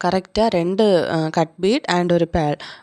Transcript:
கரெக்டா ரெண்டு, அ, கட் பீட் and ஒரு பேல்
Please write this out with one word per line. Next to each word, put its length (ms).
கரெக்டா 420
ரெண்டு, 640
அ, 200
கட் 260
பீட் 320
and 240
ஒரு 160
பேல் 280